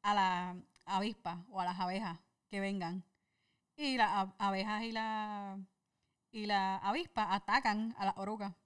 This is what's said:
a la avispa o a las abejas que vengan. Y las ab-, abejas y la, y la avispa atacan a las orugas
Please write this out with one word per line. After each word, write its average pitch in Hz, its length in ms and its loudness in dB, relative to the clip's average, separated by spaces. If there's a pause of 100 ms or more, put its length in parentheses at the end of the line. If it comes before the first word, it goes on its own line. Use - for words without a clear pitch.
a 208 120 4
la 180 420 2 (280)
avispa 190 640 -2
o 190 120 -4
a 185 40 2
las 180 160 0
abejas 185 400 0 (280)
que 202 120 -4
vengan. 190 440 -2 (720)
Y 277 200 0
las 214 140 6
ab-, 190 280 0
abejas 202 440 0
y 226 100 -4
la, 214 680 -4 (720)
y 214 140 -6
la 196 320 2
avispa 214 580 0
atacan 220 640 2
a 202 80 -4
las 190 140 0
orugas 196 360 -4 (120)